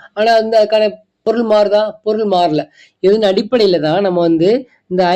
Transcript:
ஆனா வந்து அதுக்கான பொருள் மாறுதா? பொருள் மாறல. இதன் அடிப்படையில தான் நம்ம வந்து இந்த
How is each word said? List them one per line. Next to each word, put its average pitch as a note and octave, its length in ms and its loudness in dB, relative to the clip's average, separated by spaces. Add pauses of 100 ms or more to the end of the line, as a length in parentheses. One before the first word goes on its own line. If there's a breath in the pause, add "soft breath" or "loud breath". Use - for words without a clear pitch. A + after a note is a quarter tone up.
(140 loud breath)
ஆனா A3+ 200 0
வந்து A3+ 240 0
அதுக்கான G#3+ 300 2 (360)
பொருள் A3+ 220 -2
மாறுதா? G#3 360 2 (220)
பொருள் A3 260 -2
மாறல. E3+ 320 0 (420 soft breath)
இதன் G#3 180 2
அடிப்படையில G3+ 600 0
தான் D#3 200 0
நம்ம F3+ 180 -2
வந்து E3+ 300 0 (380 soft breath)
இந்த F3+ 280 -2